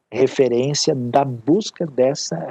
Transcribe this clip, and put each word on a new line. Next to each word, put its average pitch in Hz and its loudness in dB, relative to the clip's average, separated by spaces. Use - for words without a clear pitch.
referência 131 2
da 127 2
busca 143 -2
dessa 135 -2